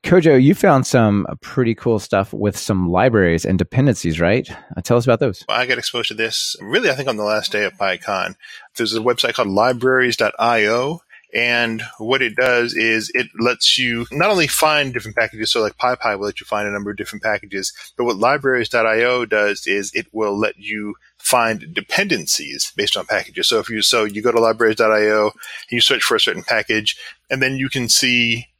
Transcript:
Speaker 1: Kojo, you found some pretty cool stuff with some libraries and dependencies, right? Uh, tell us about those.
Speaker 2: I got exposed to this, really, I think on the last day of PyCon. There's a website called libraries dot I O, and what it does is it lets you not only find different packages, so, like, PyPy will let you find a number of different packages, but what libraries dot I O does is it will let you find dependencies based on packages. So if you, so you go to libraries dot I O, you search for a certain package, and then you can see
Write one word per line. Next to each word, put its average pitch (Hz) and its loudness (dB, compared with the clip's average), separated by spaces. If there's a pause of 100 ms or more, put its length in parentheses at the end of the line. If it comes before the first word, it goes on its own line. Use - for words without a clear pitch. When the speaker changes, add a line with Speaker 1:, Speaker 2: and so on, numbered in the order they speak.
Speaker 1:
Kojo, 160 6
you 147 6
found 143 4
some 107 4 (140)
pretty 117 -2
cool 110 0
stuff 98 -2
with 101 -2
some 92 0
libraries 92 4
and 92 2
dependencies, 90 0
right? 95 2 (300)
Uh, 90 -6
tell 120 2
us 117 0
about 120 2
those. 120 -2
Speaker 2:
I 113 0
got 123 0
exposed 120 -6
to 110 -8
this, 110 -4
really, 147 0
I 135 -2
think 135 -4
on 117 -2
the 107 -4
last 107 -2
day 104 -2
of 92 -4
PyCon. 92 -4 (420)
There's 110 -2
a 113 -2
website 120 -2
called 113 -2
libraries 123 0
dot 107 0
I 117 2
O, 127 -2 (320)
and 117 0 (160)
what 123 0
it 117 -2
does 120 2
is 110 0
it 120 -2 (120)
lets - 2
you 120 -2
not 165 0
only 180 4
find 147 0
different 113 -8
packages, 110 -2
so, 117 0
like, 104 -2
PyPy 120 0
will 101 -4
let 101 -8
you - -20
find 104 -4
a 101 -6
number 101 -6
of 101 -10
different 104 -10
packages, 98 -6 (240)
but 123 -2
what 117 -2
libraries 127 0
dot 113 0
I 110 2
O 123 0
does 104 0
is 101 -2
it 107 -6
will 104 -2
let 107 -2
you 104 -10 (240)
find 117 0
dependencies 85 -4
based 101 -2
on 90 -8
packages. 92 -2
So 117 2
if 101 -4
you, 110 -4
so 110 2
you 107 -6
go 117 2
to 117 2
libraries 113 2
dot 110 2
I 107 4
O, 107 2 (380)
you 120 -2
search 120 2
for - 0
a 107 2
certain 92 -2
package, 110 -2 (320)
and 131 -2
then 135 0
you 131 -4
can 123 -4
see 120 2 (120)